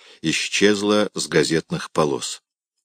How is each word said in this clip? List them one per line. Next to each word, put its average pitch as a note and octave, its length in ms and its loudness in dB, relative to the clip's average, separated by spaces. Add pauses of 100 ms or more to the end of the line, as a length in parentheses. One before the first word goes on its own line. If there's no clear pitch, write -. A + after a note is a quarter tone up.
(200)
исчезло G#2 920 0
с - 140 -6
газетных D#2 640 0
полос. C#2+ 500 -2 (420)